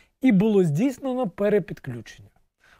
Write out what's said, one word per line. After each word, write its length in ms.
і 100
було 320
здійснено 680
перепідключення. 1000